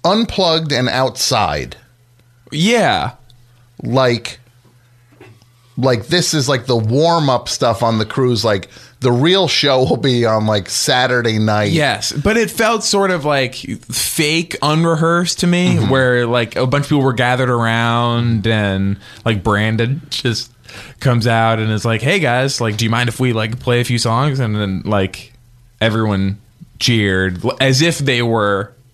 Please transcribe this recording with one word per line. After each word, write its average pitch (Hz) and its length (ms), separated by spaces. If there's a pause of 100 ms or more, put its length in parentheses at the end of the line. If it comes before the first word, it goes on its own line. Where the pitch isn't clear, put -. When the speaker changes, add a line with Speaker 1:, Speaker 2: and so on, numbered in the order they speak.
Speaker 1:
unplugged 170 640
and 127 160
outside. 101 880 (760)
Speaker 2:
Yeah. 156 640 (680)
Speaker 1:
Like, 120 560 (1400)
like, 120 320
this 170 260
is, 139 140
like, 127 200
the 123 100
warm-up 135 720
stuff 117 340
on 117 140
the 107 80
cruise. 123 400
Like, 101 240 (320)
the 127 100
real 165 380
show 131 340
will 160 140
be 123 280
on, 110 200
like, 104 240
Saturday 127 720
night. 107 340
Speaker 2:
Yes, 135 400
but 202 240
it 226 120
felt 220 360
sort 196 260
of, 160 140
like, 135 300
fake, - 1040
unrehearsed 165 800
to 175 80
me, 175 280
Speaker 1:
Mm-hmm. 160 140
Speaker 2:
where, 127 380
like, 117 280
a 127 100
bunch 139 200
of - 40
people 147 140
were 131 100
gathered 123 360
around 117 1000
and, 98 500 (280)
like, 107 180
Brandon 110 680
just - 420 (480)
comes 120 260
out 113 340
and 110 120
is 107 140
like, 113 160
"Hey, 160 180
guys, 135 400
like, 113 160
do 107 80
you 110 80
mind 120 160
if 117 100
we, 127 140
like, 113 300
play 120 180
a 123 60
few 120 120
songs?" 127 440
And 107 160
then, 98 260
like, 98 480 (480)
everyone 104 580 (420)
cheered 95 680
l-, 127 160
as 135 200
if 165 180
they 135 220
were 104 520 (200)